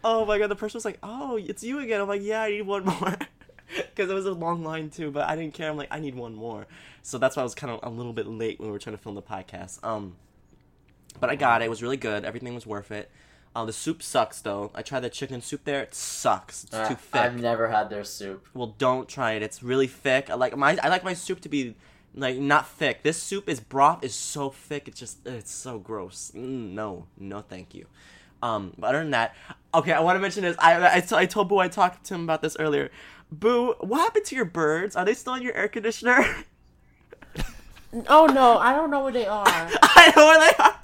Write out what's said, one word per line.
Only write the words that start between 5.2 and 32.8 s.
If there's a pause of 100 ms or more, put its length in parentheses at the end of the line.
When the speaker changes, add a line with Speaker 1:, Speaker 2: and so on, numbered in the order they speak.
Speaker 1:
I
didn't
care.
I'm
like,
"I
need
one
more." (380)
So
that's
why
I
was
kinda
a
little
bit
late
when
we
were
trying
to
film
the
podcast.
Um, (1040)
but
I
got
it.
It
was
really
good.
Everything
was
worth
it. (420)
Uh,
the
soup
sucks,
though.
I
tried
the
chicken
soup
there.
It
sucks.
It's
Speaker 2:
Uh,
Speaker 1:
too
thick.
Speaker 2:
I've
never
had
their
soup.
Speaker 1:
Well,
don't
try
it.
It's
really
thick.
I
like
my,
I
like
my
soup
to
be, (400)
like,
not
thick.
This
soup
is,
broth
is
so
thick.
It's
just,
it's
so
gross.
Mm,
no, (120)
no,
thank
you. (540)
Um,
but
other
than
that, (380)
okay,
I
wanna
mention
this.
I,
I,
t-,
I
told
Boo
I
talked
to
him
about
this
earlier. (440)